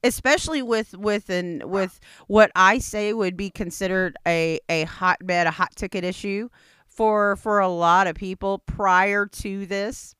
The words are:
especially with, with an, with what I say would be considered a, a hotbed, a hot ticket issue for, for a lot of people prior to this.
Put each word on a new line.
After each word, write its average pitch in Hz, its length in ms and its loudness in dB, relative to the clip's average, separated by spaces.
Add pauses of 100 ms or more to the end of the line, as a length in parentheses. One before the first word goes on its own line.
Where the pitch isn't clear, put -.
especially 277 600 0
with, 220 340 -4
with 208 320 -2
an, 180 400 -4
with 190 300 -4 (280)
what 208 280 6
I 190 240 6
say 208 340 -4
would 190 240 -2
be 196 140 -6
considered 185 680 -4 (100)
a, 165 400 0
a 160 180 -2
hotbed, 180 600 0
a 165 60 2
hot 180 240 -4
ticket 190 280 -6
issue 196 460 -6 (380)
for, 208 480 2
for 208 240 0
a 185 100 2
lot 175 380 4
of 160 80 -4
people 196 500 -6
prior 202 600 2
to 196 400 -10
this. 202 520 -8